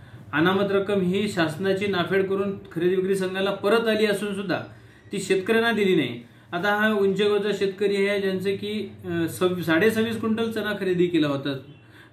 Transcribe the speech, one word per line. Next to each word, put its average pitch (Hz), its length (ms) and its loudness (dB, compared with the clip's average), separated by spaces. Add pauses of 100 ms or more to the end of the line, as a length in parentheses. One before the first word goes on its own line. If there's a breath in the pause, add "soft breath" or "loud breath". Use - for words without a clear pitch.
(320 loud breath)
अनामत 190 400 2
रक्कम 196 280 0
ही 196 280 0
शासनाची 190 580 0
नाफेड 185 420 0
करून 196 300 -2 (140)
खरेदी 180 220 0
विक्री 190 220 0
संघाला 185 340 -2
परत 220 380 2
आली 214 180 2
असून 202 280 -2
सुद्धा 175 260 -4 (520 loud breath)
ती 202 80 -4
शेतकऱ्यांना 226 520 2
दिली 196 240 2
नाही. 120 240 -2 (320 loud breath)
आता 196 220 0
हा 214 180 2
उंचेगावचा 202 560 2 (100)
शेतकरी 202 480 0
आहे 202 140 0
ज्यांचं 190 300 -2
की, 208 420 -4 (120)
अ, 170 240 -2
सव-, 180 320 0
साडेसव्वीस 220 600 2
क्विंटल 226 300 0
चणा 214 300 -4
खरेदी 180 260 2
केला 160 220 2
होता 139 300 -4 (540 loud breath)